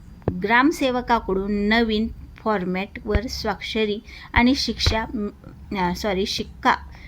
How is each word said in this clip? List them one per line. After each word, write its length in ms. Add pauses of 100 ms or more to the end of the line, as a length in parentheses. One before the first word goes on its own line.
(440)
ग्रामसेवकाकडून 1080
नवीन 560 (300)
फॉर्मॅटवर 920
स्वाक्षरी 720 (340)
आणि 220
शिक्षा, 720 (480)
अ, 180
सॉरी, 300
शिक्का 500 (320)